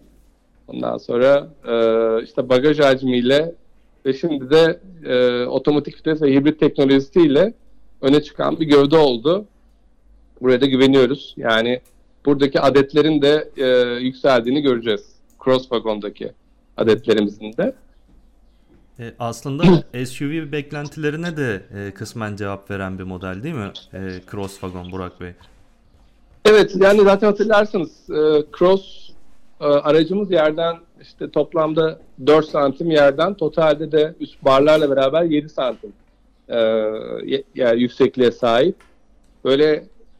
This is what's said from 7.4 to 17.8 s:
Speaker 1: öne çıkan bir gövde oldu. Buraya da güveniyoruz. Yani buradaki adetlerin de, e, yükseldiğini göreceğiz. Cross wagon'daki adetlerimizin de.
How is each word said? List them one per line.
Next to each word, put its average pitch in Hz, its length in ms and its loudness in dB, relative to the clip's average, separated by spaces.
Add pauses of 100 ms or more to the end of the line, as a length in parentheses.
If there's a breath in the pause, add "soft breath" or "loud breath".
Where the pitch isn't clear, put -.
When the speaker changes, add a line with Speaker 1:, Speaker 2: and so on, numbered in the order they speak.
Speaker 1:
öne 143 220 2
çıkan 147 360 -6
bir 165 60 -2
gövde 143 320 4
oldu. 151 480 2 (960)
Buraya 127 200 2
da 139 40 2
güveniyoruz. 135 720 2
Yani 120 440 -2 (440)
buradaki 143 340 0
adetlerin 143 600 2
de, 151 360 0
e, 135 100 -2 (320)
yükseldiğini 131 600 0
göreceğiz. 117 440 -2 (400)
Cross 131 160 2
wagon'daki 107 720 -8 (460)
adetlerimizin 107 800 -2
de. 247 160 -4 (1300)